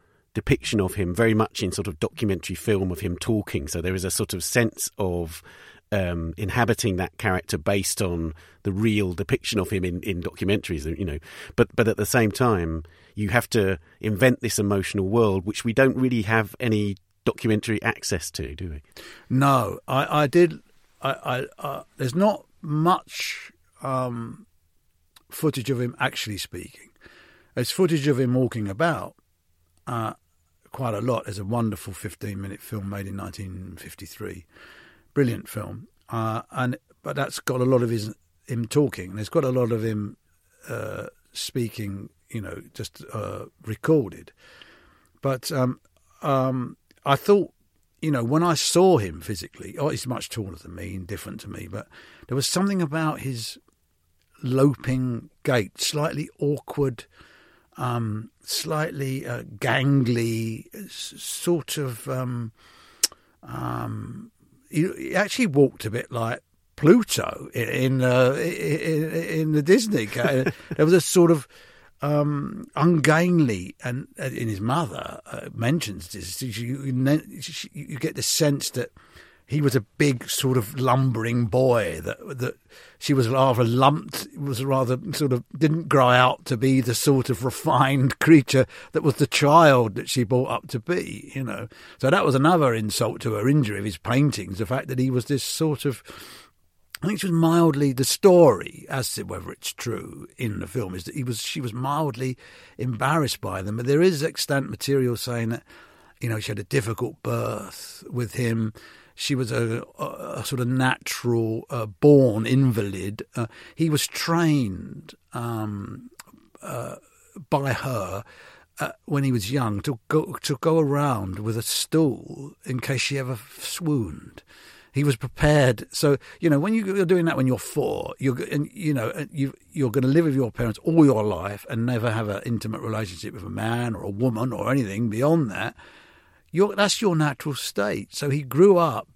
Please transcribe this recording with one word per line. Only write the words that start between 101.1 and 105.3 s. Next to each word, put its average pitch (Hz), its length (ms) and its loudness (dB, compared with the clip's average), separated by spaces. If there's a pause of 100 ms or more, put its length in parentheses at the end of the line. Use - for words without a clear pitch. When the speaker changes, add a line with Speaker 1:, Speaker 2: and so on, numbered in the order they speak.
Speaker 2:
he 139 80 -4
was, 120 180 -4
she - 180 -6
was 117 140 -6
mildly 131 640 -4 (400)
embarrassed 127 600 0
by 95 200 -6
them. 101 160 -6
But 120 100 -4
there 143 140 4
is 175 220 4
extant 147 480 -2
material 123 460 0
saying 117 320 -4